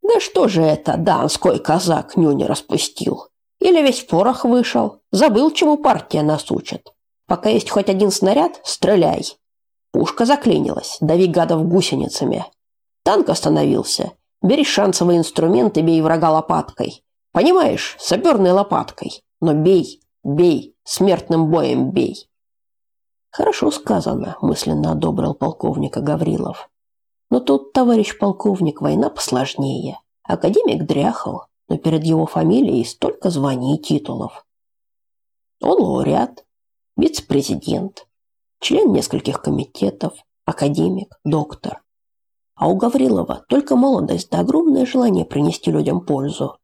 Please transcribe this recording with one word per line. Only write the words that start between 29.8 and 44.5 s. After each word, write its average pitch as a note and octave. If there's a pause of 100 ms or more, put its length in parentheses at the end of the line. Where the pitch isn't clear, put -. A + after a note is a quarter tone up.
Академик F#3
дряхал, - (220)
но D#3+
перед D#3+
его D#3+
фамилией D#3+
столько -
званий C3+
и -
титулов. - (1160)
Он F#4+
лауреат, C#3+ (520)
вице-президент, - (540)
член F4+
нескольких -
комитетов, C#3+ (320)
академик, E3
доктор. - (760)
А D3
у F#3+
Гаврилова A#3
только C#4
молодость G3+
да E3+
огромное C4+